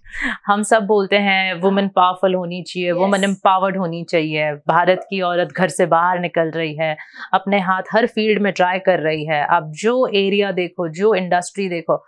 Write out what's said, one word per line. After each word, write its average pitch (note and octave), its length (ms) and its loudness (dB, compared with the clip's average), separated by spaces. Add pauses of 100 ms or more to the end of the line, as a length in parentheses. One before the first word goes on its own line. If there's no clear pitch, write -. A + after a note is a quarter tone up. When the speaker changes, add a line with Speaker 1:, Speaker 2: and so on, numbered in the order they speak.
(460)
Speaker 1:
हम G#3 180 0
सब A3 220 2
बोलते G3+ 300 2
हैं, F#3+ 380 0
वुमेन G3 340 0
पावरफुल F#3 480 2
होनी F3+ 280 -6
चाहिए, F3+ 280 -4
Speaker 2:
यस। E3+ 60 0
Speaker 1:
वुमेन G3 260 0
एम्पावर्ड F#3+ 540 2
होनी E3+ 260 -4
चाहिए, D#3 500 -2
भारत F3 560 2
की G3 120 -4
औरत F3 260 0
घर F#3 200 0
से F#3 180 0
बाहर F3 340 2
निकल E3+ 320 -2
रही D#3 240 -6
है, D#3 220 -2 (360)
अपने G3 260 0
हाथ F#3 320 -2
हर A#3 160 2
फील्ड G#3+ 340 0
में G3 120 0
ट्राई F#3 260 0
कर F#3 200 2
रही D#3 260 -2
है। D3+ 200 0
आप E3+ 180 2
जो G#3+ 440 -2
एरिया G3 440 0
देखो, F3 380 -4
जो G3 260 0
इंडस्ट्री F3+ 540 -2
देखो, E3 380 -2